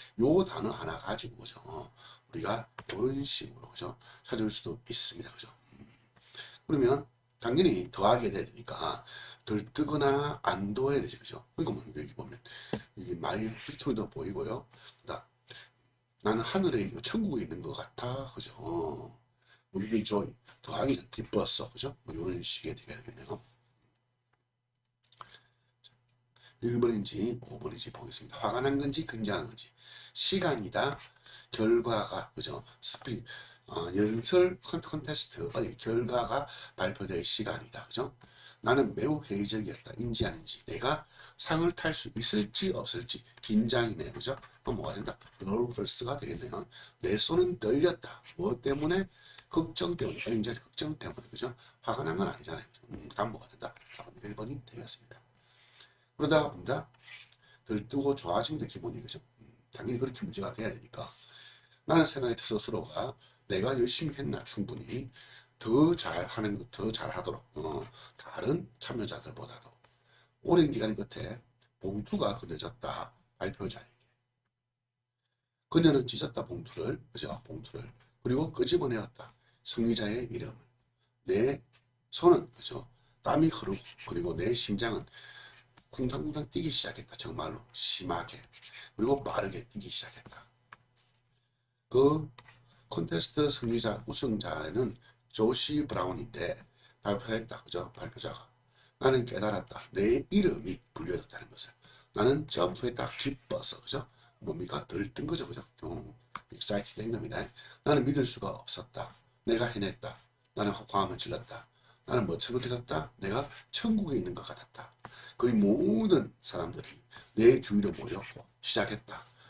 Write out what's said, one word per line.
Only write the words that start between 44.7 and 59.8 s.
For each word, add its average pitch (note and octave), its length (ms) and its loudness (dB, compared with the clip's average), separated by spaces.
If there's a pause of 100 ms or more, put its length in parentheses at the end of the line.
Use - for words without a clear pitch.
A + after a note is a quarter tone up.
뭐가 - 180 -4
된다? - 240 -6 (220)
너버스가 A#2 760 0
되겠네요. - 500 -8 (340)
내 G2+ 180 2
손은 F3+ 400 4
떨렸다. C#3+ 640 2 (140)
무엇 F3 260 -2
때문에? D#3 440 2 (440)
걱정 E3+ 460 2
때문에. F#2 300 -2
아니, A2+ 140 2
이제 A2+ 140 -2
걱정 - 440 -4
때문에, - 300 -12
그죠? A#2+ 260 -6 (280)
화가 A#2+ 220 -2
난 D#2+ 120 0
건 F#2+ 120 2
아니잖아요. - 360 -8 (260)
음, - 240 -12
다음 A2 180 0
뭐가 - 160 -14
된다? - 260 -12 (240)
답은 - 240 -16
일 G#2 120 -10
번이 A#2+ 300 -10
되겠습니다. - 560 -12 (960)
그러다가 D3+ 340 4
봅니다. - 380 -4 (800)
들뜨고 C#3 480 0
좋아지면 F#2+ 460 0
돼, - 60 -2
기분이, - 360 -8
그죠? - 180 -10 (200)
음, - 120 -20 (200)
당연히 A#2+ 260 -4